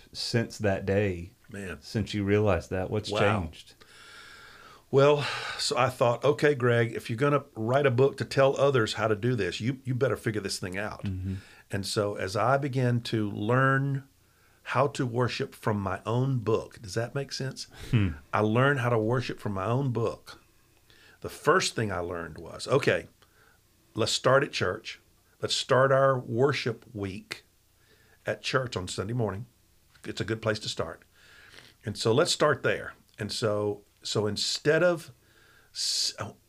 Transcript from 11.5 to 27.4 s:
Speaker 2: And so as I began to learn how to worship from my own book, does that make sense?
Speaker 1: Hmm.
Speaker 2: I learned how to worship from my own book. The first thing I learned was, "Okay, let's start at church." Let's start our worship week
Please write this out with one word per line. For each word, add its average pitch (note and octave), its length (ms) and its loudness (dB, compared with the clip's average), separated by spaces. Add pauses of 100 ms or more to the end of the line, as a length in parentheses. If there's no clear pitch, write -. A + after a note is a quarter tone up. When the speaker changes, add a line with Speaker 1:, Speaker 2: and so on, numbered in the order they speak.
Speaker 2:
And G2 120 -4
so G2+ 300 -2
as G2 220 -4
I A#2+ 200 4
began B2+ 460 0
to G#2+ 300 -2
learn C3+ 720 2 (580)
how C3 240 0
to C#3 180 -4
worship A#2+ 520 -2
from G#2 240 -2
my F#2+ 260 -4
own B2+ 320 0
book, G#2+ 420 -2
does F#2 140 -14
that A#2 220 -4
make C#3 160 -6
sense? C3+ 340 -8 (240)
Speaker 1:
Hmm. G2+ 200 2 (220)
Speaker 2:
I G2+ 80 2
learned B2 380 2
how A#2+ 100 -2
to A#2+ 100 2
worship A#2 420 -2
from G#2+ 140 -6
my F#2+ 120 -4
own B2+ 240 0
book. A2 500 -4 (800)
The - 100 -10
first - 440 0
thing A2 160 -2
I F2+ 80 -4
learned E2+ 400 -6
was, D#2+ 300 -12
"Okay, A#2 400 2 (840)
let's A2 180 0
start C3+ 320 4
at - 80 -8
church." - 480 -4 (420)
Let's G#2+ 120 -2
start C3+ 380 4
our C3+ 260 4
worship B2 760 -2
week G2 500 -10 (800)